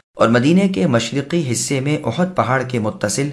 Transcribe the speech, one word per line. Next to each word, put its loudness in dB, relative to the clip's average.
اور 2
مدینے 4
کے 0
مشرقی 0
حصے -2
میں -2
احد -2
پہاڑ 0
کے -4
متصل -2